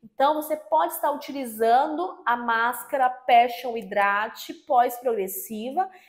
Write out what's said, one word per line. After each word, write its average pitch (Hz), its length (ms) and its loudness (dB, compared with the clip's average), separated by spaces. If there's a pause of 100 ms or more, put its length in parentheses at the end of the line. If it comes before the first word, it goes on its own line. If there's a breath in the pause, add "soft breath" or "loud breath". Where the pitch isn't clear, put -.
Então, 277 320 0
você 302 200 -4
pode 320 380 0
estar 302 180 -2
utilizando 277 1120 0
a 240 100 2
máscara 240 760 0
Passion 247 640 2
Hydrate 208 800 -2
pós-progressiva, 247 1400 -2 (200 loud breath)